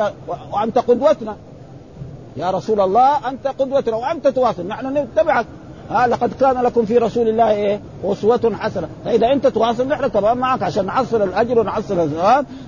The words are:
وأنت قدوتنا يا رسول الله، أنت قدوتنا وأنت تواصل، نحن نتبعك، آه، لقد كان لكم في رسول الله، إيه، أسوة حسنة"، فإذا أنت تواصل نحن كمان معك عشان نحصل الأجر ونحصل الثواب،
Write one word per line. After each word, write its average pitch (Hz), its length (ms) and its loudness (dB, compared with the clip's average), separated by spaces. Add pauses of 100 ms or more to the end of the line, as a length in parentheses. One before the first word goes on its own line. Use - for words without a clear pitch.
(540)
وأنت 214 240 -2
قدوتنا 240 580 2 (1000)
يا 170 140 -2
رسول 202 300 0
الله، 247 480 4
أنت 269 180 -6
قدوتنا 262 480 0
وأنت 269 320 -4
تواصل، 226 400 0
نحن 254 300 -6
نتبعك، 285 480 0 (460)
آه، 233 160 2
لقد 233 320 -2
كان 262 220 2
لكم 240 240 2
في 220 120 0
رسول 233 320 2
الله، 220 220 4
إيه، 208 300 0 (220)
أسوة 208 560 0
حسنة"، 190 280 -6 (180)
فإذا 233 280 2
أنت 269 140 2
تواصل 233 400 0
نحن 277 200 -2
كمان 214 300 2
معك 254 260 -2
عشان 185 220 -2
نحصل 220 360 -2
الأجر 214 380 0
ونحصل 196 400 -2
الثواب، 175 460 2 (220)